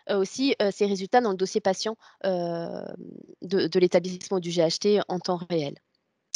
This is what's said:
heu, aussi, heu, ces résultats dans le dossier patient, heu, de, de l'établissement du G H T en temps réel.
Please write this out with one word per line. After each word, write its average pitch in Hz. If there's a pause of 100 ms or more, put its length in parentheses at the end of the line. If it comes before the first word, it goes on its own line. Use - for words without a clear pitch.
(100)
heu, 208
aussi, 240
heu, 202
ces 208
résultats 202
dans 226
le 190
dossier 185
patient, 202 (300)
heu, 170 (560)
de, 175
de 165
l'établissement 180
du 175
G 170
H 165
T 202
en 180
temps 175 (100)
réel. 151 (600)